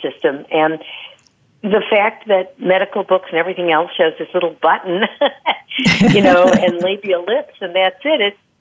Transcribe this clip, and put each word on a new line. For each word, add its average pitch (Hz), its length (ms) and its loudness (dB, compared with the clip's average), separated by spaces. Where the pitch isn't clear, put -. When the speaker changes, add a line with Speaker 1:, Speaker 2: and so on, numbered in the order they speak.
Speaker 1:
system. 143 500 -4
And 160 300 0
the 202 280 0
fact 220 380 0
that 190 320 0
medical 190 420 0
books 185 280 0
and 160 80 -2
everything 175 340 -2
else 165 240 0
shows 160 220 2
this 156 160 -8
little 175 260 -2
button, 185 440 0
<laughs> - 920 0
you 202 100 4
know, 180 220 6
Speaker 2:
<laughs> 185 180 4
Speaker 1:
and 175 200 0
labial 190 420 -2
lips, 262 360 -4
and 180 140 -8
that's 185 300 0
it. 294 160 0
It's, 202 180 -2